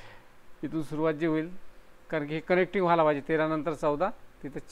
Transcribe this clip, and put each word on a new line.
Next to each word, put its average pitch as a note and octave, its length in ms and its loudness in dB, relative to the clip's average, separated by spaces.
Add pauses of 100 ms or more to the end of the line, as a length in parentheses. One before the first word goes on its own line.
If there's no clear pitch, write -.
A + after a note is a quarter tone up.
(640)
इथून D#3 200 -4
सुरुवात D#3 300 0
जी D3+ 120 -2
होईल, D#3 240 0 (600)
कारण D3 180 -4
की D3 60 -6
हे D#3+ 60 -4
connecting F3+ 440 2
व्हायला E3+ 200 6
पाहिजे, D3+ 240 4
तेरा D#3 200 2
नंतर D#3 260 -2
चौदा, D3+ 360 0 (340)
तिथं D3 160 -10 (120)